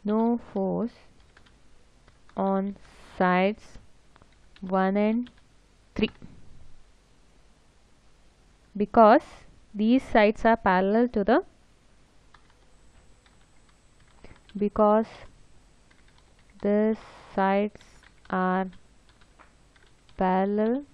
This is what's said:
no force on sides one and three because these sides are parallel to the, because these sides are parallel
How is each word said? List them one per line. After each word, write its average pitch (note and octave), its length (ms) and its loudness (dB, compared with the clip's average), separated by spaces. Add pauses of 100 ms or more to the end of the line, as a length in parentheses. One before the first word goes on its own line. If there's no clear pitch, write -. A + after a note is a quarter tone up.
no A3+ 360 0 (120)
force F#3+ 400 -4 (1400)
on G3 400 -4 (400)
sides F#3 640 -2 (800)
one F#3+ 360 -2
and A3 340 -2 (640)
three - 160 -2 (2750)
because G#3+ 460 6 (500)
these A3+ 300 2
sides G#3+ 420 0
are A3+ 120 4
parallel G3+ 520 0
to G#3 160 -4
the, C#4+ 200 2 (3000)
because G#3 500 2 (1600)
these G#3+ 340 0 (380)
sides G3 460 -2 (500)
are F#3 360 -2 (1500)
parallel G#3 760 -2